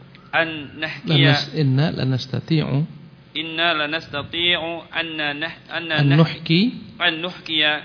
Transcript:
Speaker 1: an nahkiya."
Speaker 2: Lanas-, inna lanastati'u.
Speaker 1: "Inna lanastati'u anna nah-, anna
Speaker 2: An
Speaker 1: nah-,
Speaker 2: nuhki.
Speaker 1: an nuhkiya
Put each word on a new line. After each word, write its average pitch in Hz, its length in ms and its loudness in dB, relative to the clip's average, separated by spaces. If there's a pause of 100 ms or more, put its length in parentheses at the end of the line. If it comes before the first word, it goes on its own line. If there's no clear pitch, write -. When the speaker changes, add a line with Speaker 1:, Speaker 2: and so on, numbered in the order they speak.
(320)
Speaker 1:
an 165 160 2 (320)
nahkiya." 156 540 2
Speaker 2:
Lanas-, 143 200 -2
inna 139 380 2
lanastati'u. 131 840 -2 (600)
Speaker 1:
"Inna 160 400 0
lanastati'u 160 1120 -2
anna 156 460 -4
nah-, 160 200 -6 (120)
anna 160 320 -4
Speaker 2:
An 147 100 4
Speaker 1:
nah-, 143 120 6
Speaker 2:
nuhki. - 720 0
Speaker 1:
an 165 240 0
nuhkiya 160 520 0 (120)